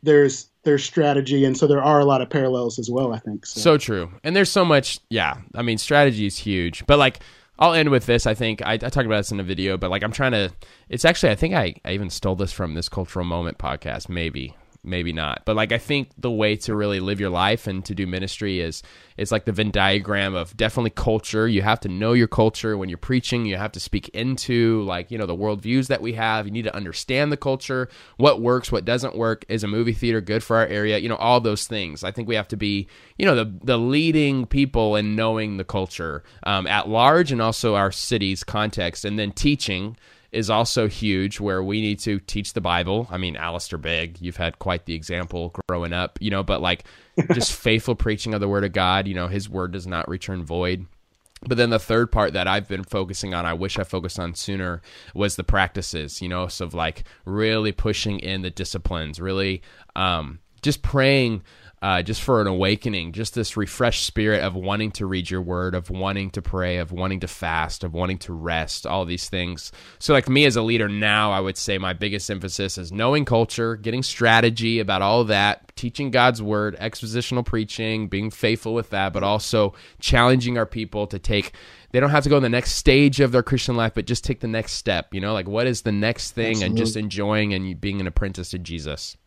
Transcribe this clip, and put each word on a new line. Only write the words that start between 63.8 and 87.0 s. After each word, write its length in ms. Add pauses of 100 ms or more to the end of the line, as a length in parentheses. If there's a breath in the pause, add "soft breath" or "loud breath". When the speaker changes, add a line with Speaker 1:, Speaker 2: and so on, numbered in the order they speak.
Speaker 2:
spirit 360
of 140
wanting 340
to 160
read 240
your 120
word, 340
of 140
wanting 400
to 120
pray, 360
of 160
wanting 260
to 80
fast, 560
of 100
wanting 240
to 140
rest, 560
all 160
these 240
things. 420 (300 loud breath)
So, 140
like, 160
me 160
as 100
a 60
leader 260
now, 460
I 80
would 160
say 200
my 140
biggest 400
emphasis 460
is 160
knowing 320
culture, 500
getting 260
strategy 800
about 220
all 240
that, 500
teaching 340
God's 320
word, 380
expositional 640
preaching, 640
being 240
faithful 420
with 180
that, 200
but 120
also 500 (260 loud breath)
challenging 580
our 80
people 420
to 120
take, 320 (400 loud breath)
they 80
don't 120
have 120
to 60
go 80
in 60
the 40
next 280
stage 440
of 140
their 100
Christian 320
life, 180
but 120
just 180
take 160
the 80
next 280
step, 380
you 60
know, 140
like, 160
what 180
is 140
the 100
next 400
thing? 320
And 140
just 140
Speaker 1:
Absolutely. 160